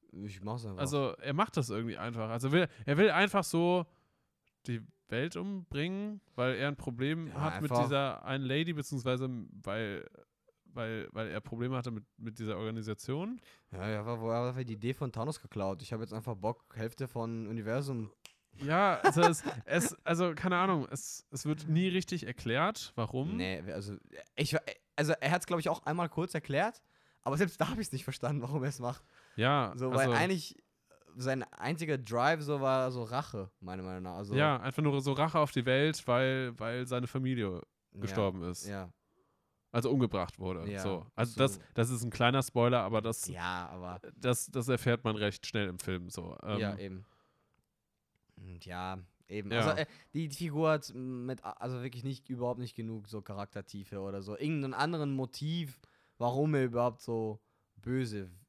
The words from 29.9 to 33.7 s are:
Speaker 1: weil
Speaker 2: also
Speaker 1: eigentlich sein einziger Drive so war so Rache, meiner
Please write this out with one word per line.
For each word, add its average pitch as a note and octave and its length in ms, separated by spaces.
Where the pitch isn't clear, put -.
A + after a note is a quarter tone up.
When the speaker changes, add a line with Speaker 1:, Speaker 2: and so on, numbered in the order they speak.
Speaker 1:
weil B2 80
Speaker 2:
also - 40
Speaker 1:
eigentlich E3+ 420
sein C3 280
einziger D3+ 540
Drive C3 440
so D3 180
war C3 320
so B2 120
Rache, A2 480
meiner F#2 220